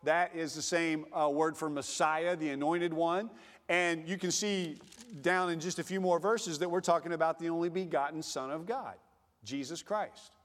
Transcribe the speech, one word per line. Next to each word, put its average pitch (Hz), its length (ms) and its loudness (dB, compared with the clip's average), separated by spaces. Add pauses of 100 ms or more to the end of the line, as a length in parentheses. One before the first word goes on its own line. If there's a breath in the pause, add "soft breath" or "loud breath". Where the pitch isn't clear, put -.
that 170 320 2
is 165 180 -4
the 156 80 -8
same, 160 520 0
uh, 151 160 2
word 156 260 2
for 156 140 -2
Messiah, 156 640 0
the 156 140 -2
anointed 160 440 0
one. 170 360 0 (400 loud breath)
And 170 380 2
you 185 100 -2
can 180 140 -2
see 185 480 0 (420)
down 180 280 2
in 165 100 -2
just 175 200 -4
a 160 40 -4
few 190 180 -2
more 180 180 4
verses 190 400 0
that 175 100 2
we're 175 120 2
talking 170 320 4
about 160 260 2
the 165 100 -2
only 170 200 0
begotten 160 520 -2
Son 135 300 -6
of 160 140 -6
God, 202 320 -6 (460)
Jesus 139 380 -6
Christ. - 500 -4 (140)